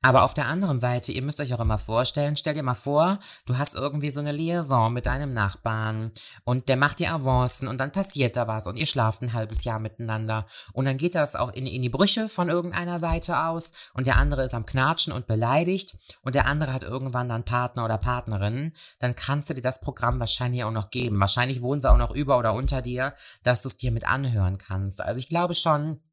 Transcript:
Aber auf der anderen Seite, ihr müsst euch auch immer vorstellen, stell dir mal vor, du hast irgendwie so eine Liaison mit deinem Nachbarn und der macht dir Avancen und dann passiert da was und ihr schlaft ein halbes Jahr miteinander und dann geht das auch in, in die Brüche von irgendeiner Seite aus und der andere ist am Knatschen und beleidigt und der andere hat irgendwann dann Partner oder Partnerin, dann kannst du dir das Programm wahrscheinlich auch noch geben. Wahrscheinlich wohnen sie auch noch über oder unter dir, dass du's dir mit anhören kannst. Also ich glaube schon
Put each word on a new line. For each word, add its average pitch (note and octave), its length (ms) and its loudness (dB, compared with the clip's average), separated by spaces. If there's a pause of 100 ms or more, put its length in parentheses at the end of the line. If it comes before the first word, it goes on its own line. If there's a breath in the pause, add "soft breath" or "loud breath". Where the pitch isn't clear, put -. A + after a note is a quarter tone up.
Aber C3 220 4
auf - 100 2
der C#3 140 -2
anderen D#3+ 320 -2
Seite, B2 320 2
ihr B2+ 120 -4
müsst D3 180 4
euch C3 140 -4
auch A#2 60 -6
immer A2+ 160 0
vorstellen, C3 600 0
stell D3+ 180 0
dir D3+ 80 -6
mal B2+ 120 -2
vor, D#3+ 440 0 (280 loud breath)
du B2+ 120 -4
hast C#3+ 160 6
irgendwie C#3+ 380 -2
so C#3+ 80 2
eine D3 100 -6
Liaison D3 640 0
mit B2 140 -6
deinem C3+ 280 -6
Nachbarn A2 800 -6 (320 loud breath)
und B2 240 -4
der C3 80 2
macht C#3+ 240 -2
dir E3+ 120 -2
Avancen C3 540 4
und B2 120 -8
dann C3+ 120 -4
passiert C#3+ 460 4
da A#2+ 100 -2
was A2 220 2
und G2+ 100 -6
ihr D3+ 80 -2
schlaft A2 360 -2
ein A#2+ 100 -6
halbes A2 320 2
Jahr A2 160 -4
miteinander A2 680 -8 (260 loud breath)
und C3 120 -6
dann C3+ 140 -4
geht F3 180 -4
das D3+ 180 2
auch B2 180 -4
in, C3 140 -10
in B2+ 160 -6
die B2 60 -2
Brüche G3 400 6
von F3 200 -2
irgendeiner F3 520 -2
Seite E3 460 0
aus E3 260 6 (200 loud breath)
und B2+ 140 -4
der B2 120 4
andere C#3 260 2
ist B2+ 100 -6
am A2+ 120 -6
Knatschen D3 460 2
und B2+ 140 -8
beleidigt C#3 680 0 (260 loud breath)
und C3 140 -4
der C3+ 100 2
andere C#3+ 260 -2
hat C3 120 -8
irgendwann B2 440 -6
dann A#2 160 -6
Partner B2 400 -4
oder A2 140 -4
Partnerin, B2 760 -4 (260 loud breath)
dann A#2+ 160 -4
kannst C#3+ 340 0
du D3 40 -4
dir B2+ 80 -10
das B2+ 180 2
Programm B2+ 400 -4
wahrscheinlich B2 420 2
auch A2 80 -4
noch A2 200 -6
geben. A#2+ 280 -4
Wahrscheinlich B2 420 4
wohnen C3 220 -4
sie C3 80 4
auch B2+ 80 8
noch A#2+ 140 -2
über C3+ 260 0
oder A2+ 160 0
unter C3 280 0
dir, B2 320 -6 (280 loud breath)
dass B2 200 6
du's - 140 8
dir B2+ 140 -4
mit A2+ 160 -4
anhören G#2 520 -2
kannst. G2 420 -4
Also A2 180 -6
ich B2+ 100 -10
glaube E3+ 260 -2
schon D3+ 460 2 (120)